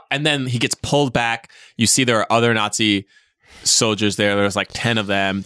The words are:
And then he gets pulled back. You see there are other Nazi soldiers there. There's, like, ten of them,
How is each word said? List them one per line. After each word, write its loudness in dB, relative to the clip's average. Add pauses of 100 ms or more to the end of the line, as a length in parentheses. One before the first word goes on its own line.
(120)
And -4
then -2
he -4
gets -2
pulled -2
back. -2 (260)
You 2
see 2
there 2
are 0
other 4
Nazi 0 (580)
soldiers 0
there. 2
There's, 0
like, -2
ten -2
of -2
them, -2